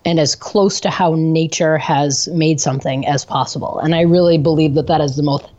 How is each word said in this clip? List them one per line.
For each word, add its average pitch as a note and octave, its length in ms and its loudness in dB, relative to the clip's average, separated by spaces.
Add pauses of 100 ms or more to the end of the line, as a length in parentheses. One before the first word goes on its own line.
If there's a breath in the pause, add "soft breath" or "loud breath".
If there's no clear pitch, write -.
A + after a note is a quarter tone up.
and E3 140 2
as C#3+ 160 0
close - 460 0
to F#3+ 80 -2
how E3 260 0
nature D#3+ 600 0
has C#3+ 520 -2
made D#3+ 300 0
something C3+ 460 -4
as C#3+ 200 -2
possible. - 540 -6
And D#3+ 140 0
I E3 80 2
really E3+ 360 4
believe D#3 380 2
that D3+ 120 0
that D#3 140 0
is C#3 160 -2
the D3 60 -2
most, - 220 -2 (140)